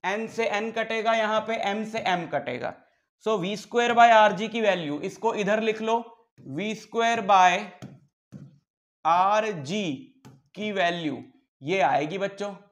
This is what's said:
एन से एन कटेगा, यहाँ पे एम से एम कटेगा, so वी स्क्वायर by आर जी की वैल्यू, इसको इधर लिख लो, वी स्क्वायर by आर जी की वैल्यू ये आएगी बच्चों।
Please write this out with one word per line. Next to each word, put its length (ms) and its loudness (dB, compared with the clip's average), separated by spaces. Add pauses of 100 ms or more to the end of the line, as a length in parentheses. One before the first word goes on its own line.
एन 220 -4
से 200 -4
एन 240 -4
कटेगा, 420 -2
यहाँ 280 0
पे 140 -4 (140)
एम 160 -4
से 220 -8
एम 220 -2
कटेगा, 440 -6 (520)
so 140 0
वी 180 -4
स्क्वायर 360 0
by 200 10
आर 200 8
जी 140 -4
की 140 -4
वैल्यू, 400 0
इसको 340 -6
इधर 260 0
लिख 200 -2
लो, 160 0 (500)
वी 280 -6
स्क्वायर 520 -2
by 320 6 (1500)
आर 460 2
जी 320 -4 (720)
की 160 -6
वैल्यू 520 -2 (380)
ये 200 -2
आएगी 380 0
बच्चों। 340 -8 (180)